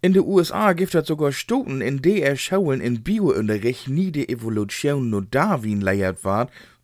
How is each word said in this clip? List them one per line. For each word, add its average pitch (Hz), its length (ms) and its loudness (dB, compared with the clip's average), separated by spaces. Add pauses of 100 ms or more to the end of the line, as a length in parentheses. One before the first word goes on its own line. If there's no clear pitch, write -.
In 185 120 4
de 190 80 6
U 185 180 4
S 165 100 0
A 202 220 2
gibt 180 220 -2
es 156 120 2
sogar 151 240 0
Stuten, 139 520 -4
in 135 180 -2
de 185 200 4
er 139 160 2
Schulen 156 440 0
in 117 220 -2
Biounterricht 117 840 0
nie 175 220 0
de 143 180 -4
Evolution 113 840 -2
nur 98 160 -2
Darwin 123 560 0
leiert 95 420 0
ward, 101 260 -2 (340)